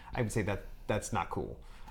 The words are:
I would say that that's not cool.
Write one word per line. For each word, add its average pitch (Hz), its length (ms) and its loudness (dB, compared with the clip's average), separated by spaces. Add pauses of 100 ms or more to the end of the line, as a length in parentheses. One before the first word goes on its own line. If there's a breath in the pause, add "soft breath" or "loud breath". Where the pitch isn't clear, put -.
(160 loud breath)
I 127 60 4
would 107 100 2
say 113 120 4
that 95 220 0 (220)
that's 107 260 2
not 92 160 2
cool. - 300 -2 (320 soft breath)